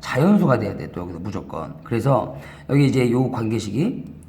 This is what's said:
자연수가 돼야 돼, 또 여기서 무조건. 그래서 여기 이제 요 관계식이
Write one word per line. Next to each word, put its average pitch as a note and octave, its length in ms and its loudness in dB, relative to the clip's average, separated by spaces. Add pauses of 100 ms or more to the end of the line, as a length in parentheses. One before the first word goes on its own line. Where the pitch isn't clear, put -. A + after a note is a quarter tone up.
자연수가 D#3+ 580 4
돼야 G2+ 180 -4
돼, - 140 -10
또 - 120 -8
여기서 F2 180 -8
무조건. E2+ 540 -8 (100)
그래서 A#2+ 520 0 (320)
여기 C#3 180 4
이제 B2 260 4
요 B2 180 2
관계식이 A2+ 880 -2 (100)